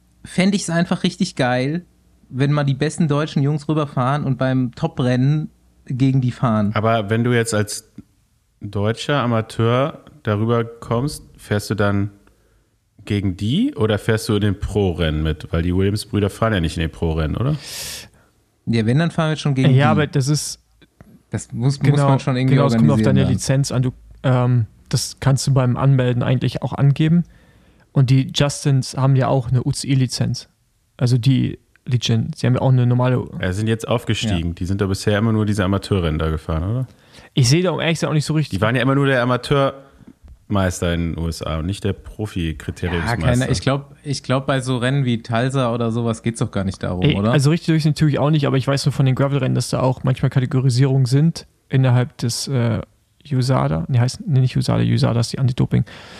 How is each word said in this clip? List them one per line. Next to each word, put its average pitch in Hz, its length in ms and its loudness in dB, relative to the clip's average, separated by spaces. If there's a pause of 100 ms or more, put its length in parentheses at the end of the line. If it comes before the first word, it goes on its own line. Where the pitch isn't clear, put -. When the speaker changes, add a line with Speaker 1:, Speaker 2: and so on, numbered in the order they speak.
(240)
Speaker 1:
fänd 190 300 0
ich's 185 160 -4
einfach 170 320 0
richtig - 320 -4
geil, 131 500 -2 (440)
wenn 139 240 0
mal 147 120 0
die 139 100 0
besten 151 340 -2
deutschen 147 340 0
Jungs 143 260 -2
rüberfahren 147 540 0
und 139 160 -2
beim 131 340 0
Top-Rennen 139 760 0 (340)
gegen 135 360 2
die 127 100 0
fahren. 107 440 0
Speaker 2:
Aber 113 360 0
wenn 113 140 2
du 120 80 2
jetzt 117 220 0
als - 380 -4 (680)
deutscher 104 600 -2
Amateur 120 760 0 (240)
darüber 113 420 0
kommst, 117 600 -6 (120)
fährst - 320 -4
du 110 60 -2
dann 101 360 0 (960)
gegen 98 320 -2
die 160 380 -2
oder 107 240 0
fährst 110 300 -2
du 107 80 2
in 101 40 0
den 101 200 0
Pro-Rennen 82 640 -2
mit? 78 280 -6
Weil 85 100 0
die 87 120 -2
Williams-Brüder 101 560 -2
fahren 113 220 -2
ja 95 80 0
nicht 82 160 -2
in 82 60 -2
den 80 100 -4
Pro-Rennen, 80 440 -2
oder? 143 200 -2 (1120)
Speaker 1:
Ja, 117 200 0
wenn, 127 140 2
dann 165 100 0
fahren 160 200 -2
wir 156 60 -4
schon 143 200 -2
gegen 131 140 4
Speaker 3:
Ja, 135 160 6
Speaker 1:
die. 151 40 4
Speaker 3:
aber 151 160 2
das 135 220 -2
ist - 320 -2 (720)
Speaker 1:
Das - 220 -8
muss, 127 280 0
muss 135 100 4
Speaker 3:
Genau, 143 180 4
Speaker 1:
man 135 120 4
schon 131 160 -2
irgendwie 131 180 2
Speaker 3:
genau, 120 140 4
es 113 80 2
kommt 113 80 4
auf 139 140 6
Speaker 1:
organisieren 131 180 4
Speaker 3:
deine 135 100 4
Speaker 1:
dann. 131 60 2
Speaker 3:
Lizenz 135 400 0
an. 123 100 0
Du, 127 80 0 (320)
ähm, 123 440 2 (220)
das - 300 -4
kannst 135 300 0
du 139 40 4
beim 127 240 2
Anmelden 127 460 2
eigentlich 127 400 0
auch - 100 -6
angeben. 156 520 2 (640)
Und 131 200 4
die 135 220 2
Justins 139 640 0
haben 135 200 2
ja 127 100 2
auch 123 220 0
eine 123 160 0
U 139 80 -2
C - 160 -8
I-Lizenz. 123 600 -2 (480)
Also 123 220 2
die 123 400 2 (260)
Legion, 113 520 0
sie - 100 -2
haben 123 80 4
ja 127 60 0
auch 131 100 2
eine 123 160 4
normale 123 400 0 (140)
Speaker 2:
Ja, 92 120 -2
sind 104 140 -2
jetzt 113 220 -2
aufgestiegen. 101 600 -2
Speaker 1:
Ja. 85 40 -6
Speaker 2:
Die 87 120 -8
sind 98 140 -2
doch 101 80 0
bisher 101 300 0
immer 113 140 2
nur 107 140 2
diese 104 180 0
Amateurrennen 90 560 0
da 80 100 0
gefahren, 80 320 -4
oder? 120 240 -2 (480)
Speaker 3:
Ich 123 140 4
sehe 165 160 4
da, 180 80 0
um 139 80 -4
ehrlich 156 180 -2
zu - 40 -6
sein, 147 80 0
auch 147 40 0
nicht 147 100 0
so 156 100 -2
richtig 147 240 -2
Speaker 2:
Die - 40 -2
waren 113 140 2
ja 123 60 2
immer 135 120 2
nur 139 120 2
der 131 160 2
Amateurmeister 120 1700 -2
in 85 200 -2
den - 40 -8
U 82 100 -4
S 80 140 -8
A 80 160 -4
und 78 80 -4
nicht 98 180 -6
der 98 80 -2
Profi-Kriteriumsmeister. 87 1300 -6
Speaker 1:
Ja, 82 80 -2
keine, 127 240 0
ich 131 100 -2
glaub, 139 420 -4
ich 143 200 -8
glaub, 135 240 -2
bei 139 140 0
so 127 180 -2
Rennen 131 260 0
wie 120 180 -2
Tulsa 123 520 -2
oder 117 160 -2
sowas 117 320 -2
geht's 117 160 -4
doch 110 120 -2
gar 98 140 -2
nicht 92 180 -6
darum, 92 200 -4
Speaker 3:
Ey, 95 140 4
Speaker 1:
oder? 104 160 0
Speaker 3:
also 135 180 4
richtig 170 160 -2
durch 160 180 2
natürlich 151 340 2
auch 139 120 2
nicht, 151 160 2
aber 131 100 2
ich 131 100 0
weiß 139 200 0
nur 139 60 0
von 139 120 0
den 131 100 4
Gravel-Rennen, 135 400 0
dass 127 140 -2
da - 120 -2
auch 127 240 0
manchmal 131 260 0
Kategorisierungen 131 760 2
sind 139 420 2 (220)
innerhalb 123 500 2
des, - 300 -4
äh, 117 320 0 (500)
usada. 135 580 0
Nee, 127 100 2
heißt, 123 280 -2
nee, 139 140 2
nicht 127 160 2
usada, 117 260 0
usada 117 380 2
ist 117 120 -4
die - 60 -8
Anti-Doping. 123 460 0 (360)